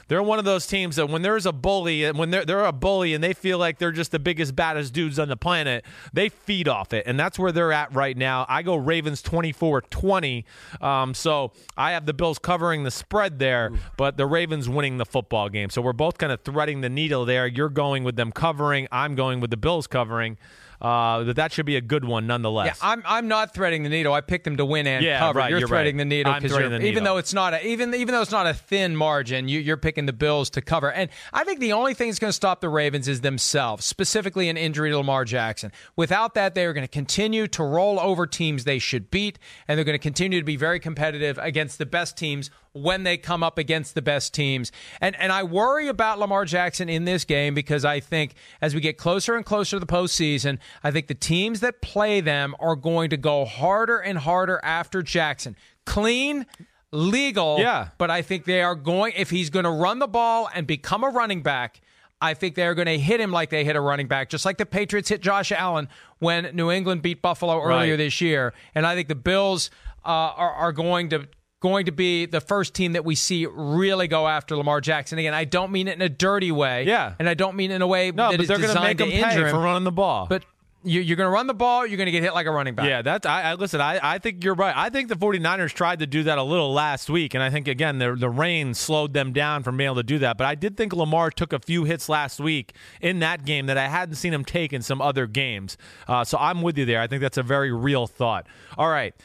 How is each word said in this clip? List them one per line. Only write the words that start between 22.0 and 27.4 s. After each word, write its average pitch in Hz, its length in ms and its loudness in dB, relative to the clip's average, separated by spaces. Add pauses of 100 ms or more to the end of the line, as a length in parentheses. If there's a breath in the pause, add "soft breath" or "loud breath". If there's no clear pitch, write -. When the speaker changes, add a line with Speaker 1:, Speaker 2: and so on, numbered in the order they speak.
Speaker 1:
one 113 220 -2
nonetheless. 110 520 0
Speaker 2:
Yeah, 190 120 0
I'm, 233 120 -2
I'm 226 240 0
not 220 240 0
threading 175 300 0
the 147 80 -2
needle. 151 240 2
I 147 80 2
picked 170 220 -4
them 147 140 -4
to 143 80 2
win 147 200 0
and 135 180 0
Speaker 1:
Yeah, 151 140 2
Speaker 2:
cover. 147 220 2
Speaker 1:
right, 127 100 2
Speaker 2:
You're 165 120 2
Speaker 1:
you're 123 60 0
Speaker 2:
threading 147 280 2
Speaker 1:
right. 147 80 -2
Speaker 2:
the - 20 -2
needle 143 260 2
Speaker 1:
I'm 143 120 -2
Speaker 2:
'cause 139 80 0
Speaker 1:
threading 135 180 2
Speaker 2:
you're, 117 100 -2
Speaker 1:
the 147 60 0
Speaker 2:
even 214 180 0
Speaker 1:
needle. 190 120 2
Speaker 2:
though - 20 0
it's 175 160 -4
not 185 220 2